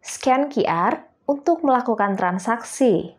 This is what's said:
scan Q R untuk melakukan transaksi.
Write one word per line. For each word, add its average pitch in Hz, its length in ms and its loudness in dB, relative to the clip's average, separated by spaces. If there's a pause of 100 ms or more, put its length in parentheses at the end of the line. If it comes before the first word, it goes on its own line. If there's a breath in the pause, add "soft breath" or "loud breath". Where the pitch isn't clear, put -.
scan 277 480 -2
Q - 160 0
R 180 560 -2
untuk 330 400 0
melakukan 233 480 2
transaksi. 185 1040 0